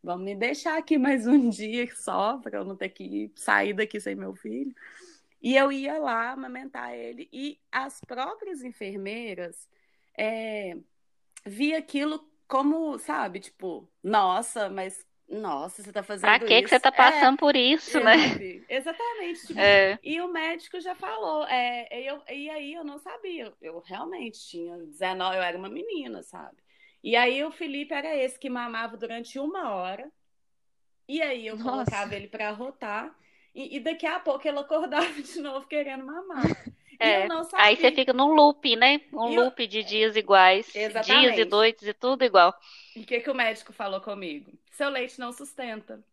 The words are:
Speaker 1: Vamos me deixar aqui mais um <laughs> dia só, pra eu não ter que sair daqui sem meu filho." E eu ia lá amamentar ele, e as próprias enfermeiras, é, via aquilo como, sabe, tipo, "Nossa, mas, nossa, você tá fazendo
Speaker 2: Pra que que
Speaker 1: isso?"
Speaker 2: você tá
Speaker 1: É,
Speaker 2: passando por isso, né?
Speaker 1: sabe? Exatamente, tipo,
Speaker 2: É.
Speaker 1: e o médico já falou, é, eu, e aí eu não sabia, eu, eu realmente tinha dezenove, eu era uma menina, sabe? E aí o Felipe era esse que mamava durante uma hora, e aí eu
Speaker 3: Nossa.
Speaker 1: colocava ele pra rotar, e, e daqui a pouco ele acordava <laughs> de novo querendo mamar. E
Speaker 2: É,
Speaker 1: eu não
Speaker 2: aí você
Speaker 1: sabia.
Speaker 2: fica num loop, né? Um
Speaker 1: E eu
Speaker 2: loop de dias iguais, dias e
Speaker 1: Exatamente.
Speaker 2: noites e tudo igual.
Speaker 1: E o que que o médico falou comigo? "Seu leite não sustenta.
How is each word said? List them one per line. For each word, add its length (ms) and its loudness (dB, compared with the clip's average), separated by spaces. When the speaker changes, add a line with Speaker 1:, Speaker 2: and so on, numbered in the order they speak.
Speaker 1:
Vamos 220 -6
me 100 -6
deixar 440 -4
aqui 180 0
mais 300 2
um 240 6
<laughs> 0 -
dia 440 -4
só, 440 -2
pra 200 -8
eu 60 -6
não 120 -10
ter 120 -8
que 480 -8
sair 380 2
daqui 260 -4
sem 140 -8
meu 200 -10
filho." 400 -10
E 120 -2
eu 160 4
ia 280 -6
lá 340 -2
amamentar 600 -12
ele, 380 -14
e 280 -12
as 300 -8
próprias 600 -10
enfermeiras, 1040 -12
é, 600 -6
via 320 -2
aquilo 480 -6
como, 520 0
sabe, 420 -6
tipo, 460 -12
"Nossa, 680 0
mas, 340 -10
nossa, 540 -8
você 100 -20
tá 100 -6
fazendo 200 -10
Speaker 2:
Pra 160 6
que 240 6
que 20 -
Speaker 1:
isso?" 60 -6
Speaker 2:
você 100 8
tá 80 4
Speaker 1:
É, 80 4
Speaker 2:
passando 400 8
por 180 4
isso, 460 2
né? 160 8
Speaker 1:
sabe? 540 0
Exatamente, 800 -8
tipo, 120 -8
Speaker 2:
É. 420 6
Speaker 1:
e 200 -6
o 60 -6
médico 520 -8
já 140 -10
falou, 520 -6
é, 460 -4
eu, 300 -10
e 140 -10
aí 240 -10
eu 120 -12
não 140 -14
sabia, 460 -12
eu, 160 -16
eu 200 -16
realmente 680 -12
tinha 300 -12
dezenove, 580 -6
eu 60 -2
era 160 -4
uma 100 -12
menina, 540 -10
sabe? 340 -18
E 100 0
aí 300 2
o 80 -8
Felipe 400 -10
era 240 -6
esse 220 -4
que 100 -12
mamava 480 -8
durante 420 -10
uma 360 -6
hora, 360 -8
e 140 -4
aí 240 -6
eu 100 -10
Speaker 3:
Nossa. 140 -6
Speaker 1:
colocava 440 -4
ele 140 -10
pra 220 -6
rotar, 640 -10
e, 220 -12
e 40 -6
daqui 260 -6
a 140 -4
pouco 260 -4
ele 120 -2
acordava 460 -2
<laughs> 180 -8
de 180 -12
novo 260 -10
querendo 380 -6
mamar. 420 -6
E 540 -8
Speaker 2:
É, 240 4
Speaker 1:
eu 40 -4
não 260 -4
Speaker 2:
aí 220 8
você 60 -2
Speaker 1:
sabia. 120 6
Speaker 2:
fica 180 2
num 220 4
loop, 400 6
né? 260 6
Um 180 -2
Speaker 1:
E 60 -2
eu 80 6
Speaker 2:
loop 240 -2
de 160 -4
dias 320 2
iguais, 500 8
dias 100 -20
e 40 -6
Speaker 1:
Exatamente. 640 4
Speaker 2:
noites 440 2
e 60 -4
tudo 300 0
igual. 280 8
Speaker 1:
E 60 -16
o 40 -18
que 140 -4
que 100 -8
o 40 -2
médico 380 -4
falou 280 -8
comigo? 520 -12
"Seu 180 -4
leite 300 -8
não 120 -10
sustenta. 720 -14